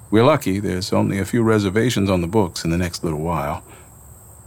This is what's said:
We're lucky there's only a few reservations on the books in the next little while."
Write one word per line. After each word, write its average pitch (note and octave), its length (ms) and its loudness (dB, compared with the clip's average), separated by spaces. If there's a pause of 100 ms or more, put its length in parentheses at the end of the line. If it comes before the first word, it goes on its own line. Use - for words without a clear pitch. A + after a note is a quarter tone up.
We're G#2+ 140 4
lucky B2 360 2
there's F#2 340 -4
only G2+ 260 0
a F#2 60 -2
few A#2 180 0
reservations G#2+ 680 2
on F#2 120 2
the E2+ 60 -4
books F#2 360 -2
in E2 80 0
the E2 60 0
next F2 260 -4
little D#2 160 -4
while." D#2+ 420 -4 (840)